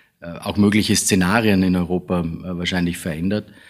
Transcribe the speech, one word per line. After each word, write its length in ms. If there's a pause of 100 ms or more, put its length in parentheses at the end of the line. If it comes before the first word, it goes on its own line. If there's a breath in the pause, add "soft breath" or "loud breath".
(200 loud breath)
auch 380
mögliche 360
Szenarien 680
in 120
Europa, 460
äh, 380
wahrscheinlich 400
verändert. 480 (240 loud breath)